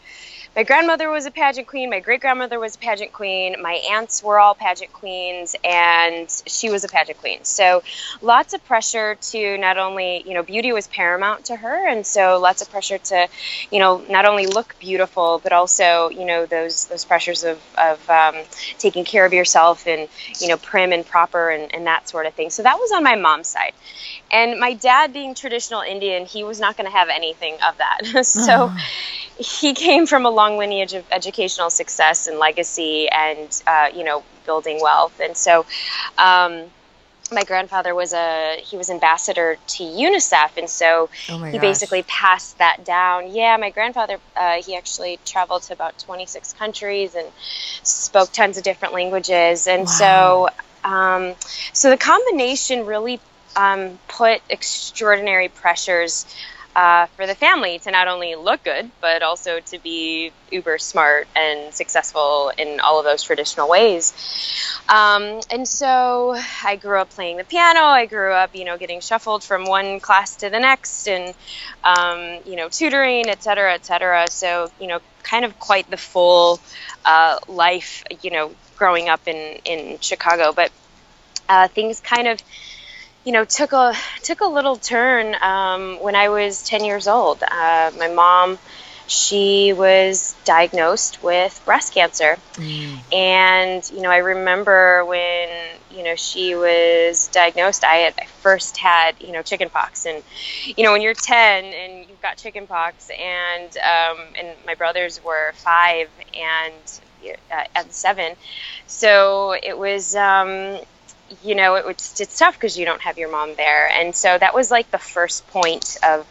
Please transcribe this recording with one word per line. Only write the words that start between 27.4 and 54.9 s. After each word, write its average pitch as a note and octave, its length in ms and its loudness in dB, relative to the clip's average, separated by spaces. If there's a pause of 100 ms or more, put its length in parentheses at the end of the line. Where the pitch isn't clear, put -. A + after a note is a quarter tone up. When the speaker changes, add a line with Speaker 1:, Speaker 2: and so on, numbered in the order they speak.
Speaker 1:
of E3 120 0
that. A3+ 480 0
<laughs> - 0 -
So A#3 460 4
Speaker 2:
Oh. F#3 60 -10 (640)
Speaker 1:
he C#4 320 -2
came E4+ 320 4
from C4 200 4
a A#3+ 40 4
long G#3+ 280 4
lineage G3 360 -2
of F#3 180 -10
educational F#3 580 -4
success D#3+ 580 0
and D#3 120 -6
legacy D#3 680 -2
and, D#3 560 -4
uh, D#3 300 4
you F3 80 -8
know, D3 180 -4 (240)
building D#3 360 -4
wealth. D3+ 400 2
And E3 140 -6
so, E3 300 4 (520)
um, F3+ 480 4 (680)
my A#3 120 0
grandfather F#3 520 -4
was F3 180 -4
a, D#3+ 480 -4
he - 140 -14
was F3+ 140 -8
ambassador E3 760 0
to - 180 -8
unicef. E3+ 720 0
And E3+ 120 -6
so E3 400 2 (200)
Speaker 2:
Oh E3 100 -10
my E3 120 -10
Speaker 1:
he - 60 -4
Speaker 2:
gosh. G3 100 2
Speaker 1:
basically F#3+ 360 -2
passed - 540 0
that E3+ 260 2
down. F3+ 500 0
Yeah, A3+ 240 4
my G#3+ 120 -6
grandfather, A3 480 -4 (180)
uh, F3 260 0
he F#3 140 -10
actually F3+ 500 -10
traveled F3+ 380 -4
to - 100 -14
about E3 240 -10
twenty-six - 560 -14
countries G3+ 640 -8
and E3 120 -8 (560)
spoke - 500 0
tons G3+ 240 0
of F#3 60 -8
different F#3+ 300 -6
languages. F3+ 760 0
And F#3 180 0
Speaker 2:
Wow. F#3 640 6 (340)
Speaker 1:
so, F#3+ 60 -2
um, F#3 460 0 (360)
so - 180 4
the C4 80 6
combination C#4 880 2
really, A3 360 -6 (340)
um, G3 420 0 (100)
put A3+ 420 2
extraordinary G3+ 960 -2